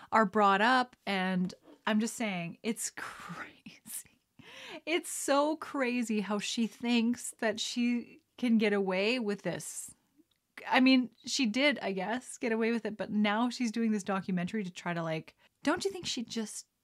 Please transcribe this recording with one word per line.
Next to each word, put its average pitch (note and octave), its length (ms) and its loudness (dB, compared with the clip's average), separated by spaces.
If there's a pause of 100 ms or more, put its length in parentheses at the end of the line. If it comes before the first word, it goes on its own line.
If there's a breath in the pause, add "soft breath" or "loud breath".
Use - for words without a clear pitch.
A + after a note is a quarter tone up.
(120)
are A3 140 8
brought G3 340 4
up, B3 360 2 (100)
and F#3 480 0 (320)
I'm G#3+ 140 4
just A3+ 160 -2
saying, F3+ 460 -6
it's - 280 -4
<laughs> - 60 -16
crazy. - 540 -12 (1400 loud breath)
It's D#4+ 240 -2
so D4 460 0
crazy B3 640 -2
how G#3 180 -2
she A3+ 280 -2
thinks A#3+ 720 0
that A3 200 -2
she A#3+ 600 -2 (180)
can A3+ 200 4
get G#3 140 4
away G3 460 2
with G3+ 240 -4
this. - 480 -8 (800)
I B3+ 100 6
mean, B3+ 300 6 (160)
she B3+ 200 0
did, B3+ 360 2
I G3 100 -2
guess, G#3 460 -6
get A#3+ 140 -2
away A3+ 200 2
with A#3 140 -2
it, G#3+ 100 -6
but - 140 -6
now G#3+ 400 2
she's A#3+ 220 -2
doing A3+ 200 0
this G#3 100 -2
documentary F#3+ 640 -2
to F3+ 60 -8
try F3 240 -8
to, E3+ 80 -4
like, D#3+ 320 -6 (280 soft breath)
don't E4+ 220 0
you G4 60 -2
think F#4 160 -10
she'd - 220 -6
just - 380 -8 (180)